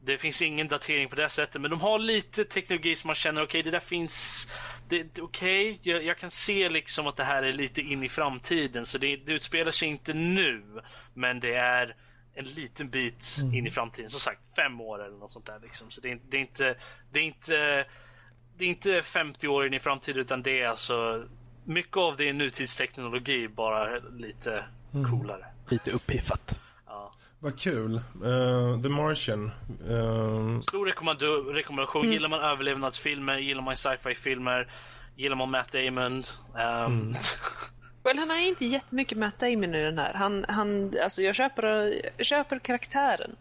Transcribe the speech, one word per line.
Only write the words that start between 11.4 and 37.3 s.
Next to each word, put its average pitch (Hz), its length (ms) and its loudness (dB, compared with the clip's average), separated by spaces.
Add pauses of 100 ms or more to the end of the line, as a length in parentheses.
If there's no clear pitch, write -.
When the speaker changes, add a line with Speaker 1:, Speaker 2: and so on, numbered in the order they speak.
Speaker 1:
är 123 400 2 (380)
en 135 120 -10
liten 139 440 -10
bit 123 520 -2
Speaker 2:
Mm. 131 120 2
Speaker 1:
in 120 140 0
i 113 40 -4
framtiden, 117 380 -4
som 135 100 -8
sagt, - 200 -2 (160)
fem 131 260 0
år 104 240 -8
eller 101 120 -14
något 101 140 -18
sånt 113 140 -16
där, 107 180 -12
liksom. 117 280 -16
Så - 100 -14
det 127 100 -6
är, 120 80 -6 (100)
det 139 80 0
är 135 40 2
inte, 131 340 0 (360)
det 147 80 2
är 156 40 2
inte, 147 640 2 (720)
det 185 80 -2
är 180 40 2
inte 175 320 2
femtio 151 460 -2
år 139 200 4
in 135 60 0
i 135 60 0
framtiden, 135 420 -2
utan 127 220 -2
det 131 180 2
är 120 60 2
alltså, 117 560 0 (420)
mycket 170 320 0
av 170 200 4
det 143 120 2
är 139 40 0
nutidsteknologi, 123 1120 -2
bara 110 520 0
lite 113 640 -6 (300)
Speaker 2:
Mm. 139 180 2
Speaker 1:
coolare. 101 340 -2 (240)
Speaker 3:
Lite 123 220 0
uppiffat. - 680 -2 (260)
Speaker 1:
Ja. 101 280 -14 (260)
Speaker 2:
Vad 139 200 -4
kul. 113 360 0
Eh, 123 880 2
The 139 60 2
Martian. 143 640 0 (380)
Eh, 113 720 2
Speaker 1:
Stor 196 240 -2
rekommendo-, 151 680 0
rekommendation. 143 480 0
Speaker 4:
Mm. 226 120 4
Speaker 1:
Gillar 156 160 2
man 156 100 0
överlevnadsfilmer, 139 960 0
gillar 135 240 -2
man 131 140 -2
sci-fi-filmer, 127 960 0 (440)
gillar 135 200 0
man 131 160 0
Matt 127 200 0
Damon, 127 520 0 (340)
ehm, 117 280 2
Speaker 2:
Mm. 117 300 2 (880)